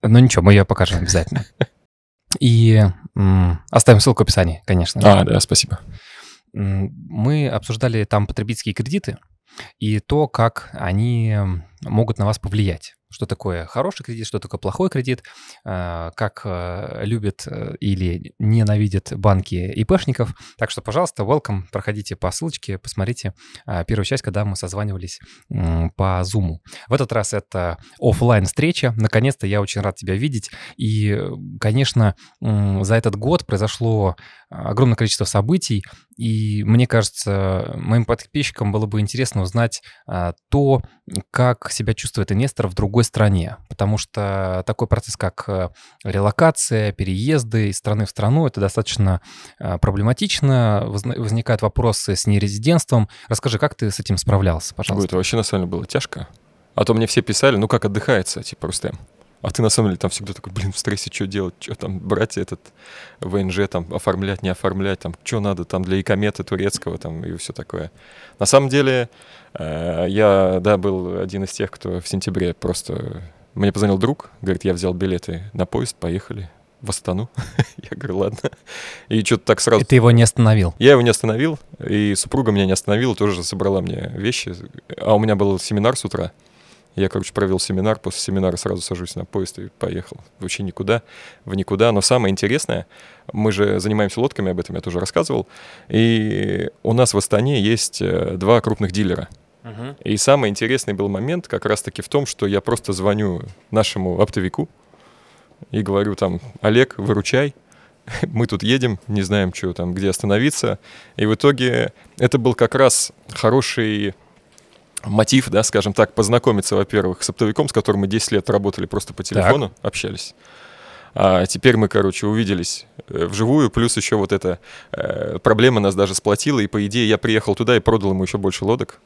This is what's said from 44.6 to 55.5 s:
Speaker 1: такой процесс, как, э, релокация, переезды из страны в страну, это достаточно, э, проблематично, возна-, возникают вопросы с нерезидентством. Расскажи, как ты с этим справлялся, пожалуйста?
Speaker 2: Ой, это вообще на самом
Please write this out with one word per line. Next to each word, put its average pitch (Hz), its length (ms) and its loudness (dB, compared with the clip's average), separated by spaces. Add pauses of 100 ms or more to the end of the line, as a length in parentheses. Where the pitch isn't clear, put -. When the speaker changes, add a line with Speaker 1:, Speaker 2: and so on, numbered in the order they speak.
Speaker 1:
такой 110 220 -2
процесс, - 300 -2
как, - 300 -4
э, 92 220 -2 (340)
релокация, 104 880 2
переезды 107 800 -2
из 98 80 -6
страны 107 280 -2
в - 40 -8
страну, 135 380 0
это - 120 -4
достаточно, 98 600 0 (380)
э, 87 180 -4
проблематично, 117 1120 0
возна-, 107 280 -6
возникают 113 460 -2
вопросы 110 540 0
с - 100 -4
нерезидентством. 104 840 2 (220)
Расскажи, 113 300 -2
как 147 160 -2
ты 110 160 -4
с - 80 -8
этим - 180 -2
справлялся, 95 560 0
пожалуйста? 98 300 -2
Speaker 2:
Ой, 92 40 -2
это 92 80 -4
вообще 92 220 0
на 110 60 0
самом 95 220 -2